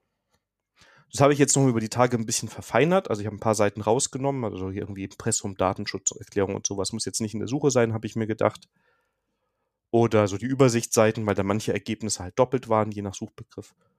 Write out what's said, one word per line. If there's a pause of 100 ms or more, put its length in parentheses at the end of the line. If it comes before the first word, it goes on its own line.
(1120)
Das
habe
ich
jetzt
noch
über
die
Tage
ein
bisschen
verfeinert,
also
ich
habe
ein
paar
Seiten
rausgenommen,
also
hier
irgendwie
Impressum,
Datenschutzerklärung
und
sowas
muss
jetzt
nicht
in
der
Suche
sein,
habe
ich
mir
gedacht. (1300)
Oder
so
die
Übersichtsseiten,
weil
da
manche
Ergebnisse
halt
doppelt
waren,
je
nach
Suchbegriff. (240)